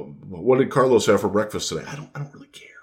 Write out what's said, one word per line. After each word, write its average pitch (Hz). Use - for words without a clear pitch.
"What 98
did 120
Carlos 127
have 101
for 101
breakfast 101
today?" 78
I -
don't, -
I 139
don't 147
really -
care. -